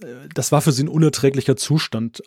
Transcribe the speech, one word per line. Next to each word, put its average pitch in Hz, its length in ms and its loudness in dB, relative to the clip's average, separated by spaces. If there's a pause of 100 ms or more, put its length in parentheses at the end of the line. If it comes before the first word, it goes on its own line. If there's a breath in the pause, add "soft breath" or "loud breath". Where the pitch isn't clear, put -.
äh, - 300 -18
das - 180 -4
war 147 120 4
für 156 100 4
sie 127 120 -2
ein 160 40 -4
unerträglicher 139 680 2
Zustand, 117 720 -4